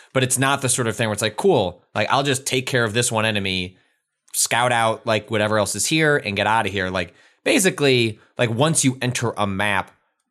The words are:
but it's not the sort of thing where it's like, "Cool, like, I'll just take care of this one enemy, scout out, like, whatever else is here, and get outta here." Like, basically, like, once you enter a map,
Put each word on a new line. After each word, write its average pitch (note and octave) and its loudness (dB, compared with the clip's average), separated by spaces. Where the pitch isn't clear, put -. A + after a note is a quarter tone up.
but C3 0
it's B2+ 0
not C#3 0
the - -2
sort B2 0
of G#2+ -2
thing A#2 -2
where G#2+ 0
it's G2+ -6
like, G#2+ -2
"Cool, A#2 2
like, G#2+ 0
I'll C3+ 2
just C#3 -2
take C3 -2
care B2 0
of G#2+ -2
this A#2+ 0
one A2 0
enemy, F#2+ -2
scout A#2+ 2
out, A2+ 0
like, A2 -2
whatever G#2+ 0
else G#2 0
is G2+ -4
here, D#3 2
and G2+ -4
get G2+ 0
outta G#2+ 2
here." F#2+ -4
Like, F2+ -4
basically, C#3 2
like, B2 2
once B2 2
you C3 2
enter A#2+ -2
a G#2 0
map, G2 -2